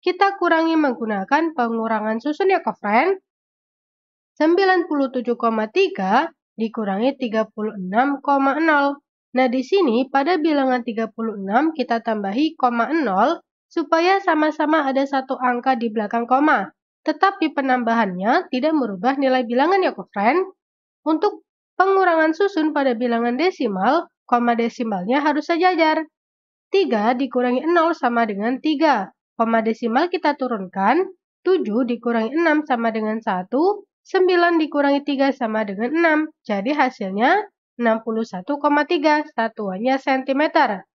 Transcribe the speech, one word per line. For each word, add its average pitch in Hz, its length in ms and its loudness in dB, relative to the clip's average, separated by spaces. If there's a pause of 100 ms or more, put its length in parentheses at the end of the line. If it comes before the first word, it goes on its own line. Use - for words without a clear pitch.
Kita 392 400 0
kurangi 330 320 2
menggunakan 269 800 0
pengurangan 226 640 -2
susun 302 320 -2
ya, 370 160 2
co-friend. 240 560 0 (1120)
Sembilan 349 560 2
puluh 269 240 0
tujuh 240 240 -2
koma 220 320 -2
tiga 302 560 2 (320)
dikurangi 220 560 -2
tiga 220 320 -4
puluh 214 320 -8
enam 233 480 0
koma 277 320 2
nol. 285 400 2 (400)
Nah, 262 80 4
di 254 160 -2
sini 269 480 2
pada 277 240 2
bilangan 285 480 0
tiga 226 320 -6
puluh 226 240 -6
enam 220 400 0
kita 233 240 -2
tambahi 220 560 -2
koma 240 320 0
nol 277 480 0 (320)
supaya 339 480 0
sama-sama 311 640 0
ada 269 240 0
satu 269 320 -4
angka 247 400 0
di 226 160 -4
belakang 233 320 -2
koma. 269 480 2 (320)
Tetapi 320 480 0
penambahannya 233 960 0
tidak 285 240 0
merubah 233 400 0
nilai 262 320 0
bilangan 277 320 2
ya, 320 160 0
co-friend. 220 480 -2 (640)
Untuk 320 400 -2 (320)
pengurangan 349 560 2
susun 311 400 0
pada 269 240 0
bilangan 240 400 -2
desimal, 269 720 0 (160)
koma 240 320 0
desimalnya 226 640 -2
harus 294 240 -2
sejajar. 330 560 2 (720)
Tiga 247 400 2
dikurangi 247 560 -2
nol 339 240 2
sama 240 320 0
dengan 214 320 -4
tiga. 285 560 0 (240)
Koma 226 240 0
desimal 233 480 0
kita 311 240 -2
turunkan, 233 720 -2 (400)
tujuh 254 400 0
dikurangi 233 480 -2
enam 311 320 2
sama 233 240 0
dengan 220 320 -4
satu, 254 640 -2 (160)
sembilan 349 560 2
dikurangi 285 480 0
tiga 277 240 0
sama 220 320 -2
dengan 214 320 -4
enam. 330 240 2 (240)
Jadi 208 320 -2
hasilnya 254 640 0 (400)
enam 226 240 0
puluh 226 240 -4
satu 196 320 -6
koma 294 240 2
tiga, 302 400 2
satuannya 220 800 -4
sentimeter. 269 800 0 (140)